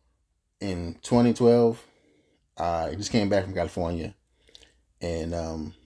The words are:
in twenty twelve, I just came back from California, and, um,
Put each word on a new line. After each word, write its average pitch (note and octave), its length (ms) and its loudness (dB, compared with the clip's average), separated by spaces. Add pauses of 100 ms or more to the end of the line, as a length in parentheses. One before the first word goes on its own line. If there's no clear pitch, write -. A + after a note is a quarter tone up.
(600)
in F2 420 -6
twenty A#2+ 300 4
twelve, A#2 500 4 (760)
I E2 380 -2
just G#2 160 -8
came G#2 160 2
back G2 160 2
from F#2+ 80 -10
California, F2 640 -4 (880)
and, E2+ 320 -4
um, D#2+ 400 -8 (120)